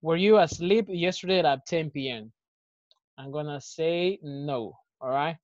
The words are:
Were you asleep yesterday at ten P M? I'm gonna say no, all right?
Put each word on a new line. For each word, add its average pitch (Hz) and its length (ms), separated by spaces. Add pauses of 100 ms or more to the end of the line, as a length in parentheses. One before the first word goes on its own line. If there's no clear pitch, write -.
Were 165 160
you 208 220
asleep 190 500
yesterday 180 500
at 143 260
ten 160 260
P 135 180
M? 113 240 (840)
I'm 135 140
gonna 147 300
say 175 600
no, 139 500 (260)
all 131 100
right? 147 340